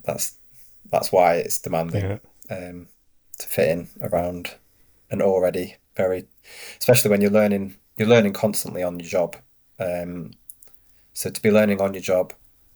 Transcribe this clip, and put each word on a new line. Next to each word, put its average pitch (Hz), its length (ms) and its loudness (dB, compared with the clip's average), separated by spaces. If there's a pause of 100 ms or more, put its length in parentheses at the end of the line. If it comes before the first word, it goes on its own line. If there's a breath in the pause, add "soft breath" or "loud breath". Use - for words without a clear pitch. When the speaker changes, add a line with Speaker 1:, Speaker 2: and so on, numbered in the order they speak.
Speaker 1:
that's, - 340 -6 (540)
that's - 200 0
why 87 240 6
it's - 240 -4
demanding, 90 600 -4 (300)
Speaker 2:
Yeah. 101 60 -8
Speaker 1:
um, 90 320 -14 (520)
to - 80 -14
fit - 220 0
in 85 200 -4 (120)
around 90 540 -6 (560)
an 98 100 -4
already 90 540 0 (200)
very, 92 300 -2 (540 loud breath)
especially 127 320 4
when 202 100 4
you're 202 100 4
learning, 202 440 2 (220)
you're 110 100 0
learning 110 260 6
constantly 98 500 -4
on 87 160 -4
your 85 100 -14
job. 87 260 0 (440)
Um, 87 520 -6 (840 soft breath)
so - 160 -8
to - 120 -10
be 107 100 4
learning 104 300 4
on 98 120 0
your 92 80 -10
job, 92 320 0 (420)